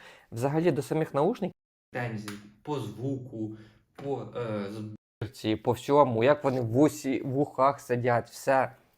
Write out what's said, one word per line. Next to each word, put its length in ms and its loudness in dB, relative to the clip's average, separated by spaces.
Взагалі 380 0
до 120 -2
самих 320 -2
наушників 400 0
претензій 480 -8
по 160 -4
звуку, 720 -6
по, 260 -6
е, 340 -4
збірці, 840 -6
по 160 -2
всьому, 520 4
як 200 4
вони 160 2
в 180 0
усі, 440 2
в 160 -4
ухах 420 2
сидять, 500 0
все. 420 2